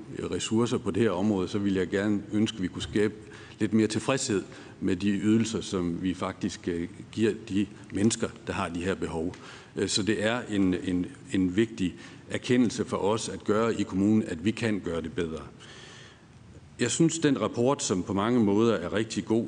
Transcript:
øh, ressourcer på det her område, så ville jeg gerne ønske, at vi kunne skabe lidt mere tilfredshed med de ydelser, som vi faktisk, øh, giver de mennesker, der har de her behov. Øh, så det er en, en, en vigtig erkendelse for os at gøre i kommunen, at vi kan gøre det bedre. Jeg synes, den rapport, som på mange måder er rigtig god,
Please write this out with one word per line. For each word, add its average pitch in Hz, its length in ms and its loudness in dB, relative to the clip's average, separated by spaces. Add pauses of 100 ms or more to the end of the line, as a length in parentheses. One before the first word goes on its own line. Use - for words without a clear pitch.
(180)
øh, 85 120 -6
ressourcer 110 480 0
på 90 120 -4
det 90 120 0
her 110 80 4
område, 92 380 2
så 107 100 -2
ville 98 200 2
jeg 90 100 0
gerne 101 340 0 (100)
ønske, 104 240 0
at 95 60 -6
vi 90 60 0
kunne - 140 -8
skabe 107 320 2 (440)
lidt 104 140 0
mere 110 140 6
tilfredshed 113 560 0 (380)
med 95 160 2
de 98 120 0
ydelser, 107 520 4
som 87 420 -2
vi 90 120 0
faktisk, 92 540 -4
øh, 85 200 -2 (240)
giver 107 200 2 (160)
de 98 180 2 (260)
mennesker, 107 360 2 (180)
der 92 60 -2
har 90 160 -2
de 85 160 -4
her 92 100 0
behov. 82 400 -4 (440)
Øh, 98 100 0
så 110 140 0
det 95 220 0
er 117 160 0 (100)
en, 98 240 4 (100)
en, 90 220 0 (260)
en 92 240 0
vigtig 113 380 2 (360)
erkendelse 113 540 2
for - 120 -2
os 101 320 0
at 95 160 -10
gøre 107 360 2
i - 20 0
kommunen, 104 440 4
at - 180 -6
vi 110 60 2
kan 107 340 -2
gøre 82 180 -2
det 80 100 -8
bedre. 80 300 -4 (1400)
Jeg 120 100 2
synes, 160 280 4
den 135 220 2
rapport, 120 420 2
som 92 200 0
på 101 100 -4
mange 113 280 4
måder 107 340 4
er 85 180 -2
rigtig 104 320 -2
god, 110 240 2